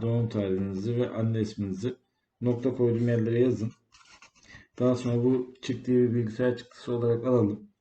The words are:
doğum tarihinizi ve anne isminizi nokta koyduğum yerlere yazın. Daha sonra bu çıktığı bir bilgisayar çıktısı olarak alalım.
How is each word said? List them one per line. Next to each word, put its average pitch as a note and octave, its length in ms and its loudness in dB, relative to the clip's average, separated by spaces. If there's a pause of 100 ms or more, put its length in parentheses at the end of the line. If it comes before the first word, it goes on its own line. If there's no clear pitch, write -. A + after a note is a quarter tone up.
doğum A#2 280 0
tarihinizi G2 680 -2
ve B2 140 0
anne A2+ 320 -2
isminizi G2+ 540 -4 (460)
nokta B2 340 0
koyduğum A#2+ 320 2
yerlere A#2 320 2
yazın. A2 320 2 (1080)
Daha B2+ 160 2
sonra A#2+ 280 0
bu B2+ 380 0
çıktığı B2 300 -4
bir B2 220 4
bilgisayar A#2+ 440 0
çıktısı - 340 -12
olarak A#2+ 340 0
alalım. A2 440 2 (120)